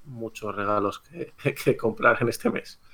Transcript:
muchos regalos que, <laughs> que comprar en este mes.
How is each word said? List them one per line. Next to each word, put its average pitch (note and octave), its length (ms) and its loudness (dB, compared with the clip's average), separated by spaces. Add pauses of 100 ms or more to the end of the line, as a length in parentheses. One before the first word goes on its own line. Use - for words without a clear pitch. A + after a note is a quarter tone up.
muchos A2+ 500 -8
regalos G2+ 460 0
que, - 320 -12 (100)
<laughs> - 220 -2
que C3 120 4
comprar A#2 440 4
en A#2+ 80 4
este - 220 0
mes. - 280 -8 (160)